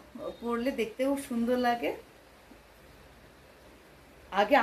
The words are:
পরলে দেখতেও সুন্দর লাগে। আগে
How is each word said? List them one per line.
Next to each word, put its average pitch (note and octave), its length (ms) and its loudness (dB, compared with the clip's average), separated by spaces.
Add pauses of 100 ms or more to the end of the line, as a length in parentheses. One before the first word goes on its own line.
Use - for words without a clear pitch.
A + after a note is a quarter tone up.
(400)
পরলে A#3 300 -2 (100)
দেখতেও B3+ 320 0 (160)
সুন্দর A#3+ 300 0 (100)
লাগে। C#4 220 0 (2500)
আগে G#3 220 4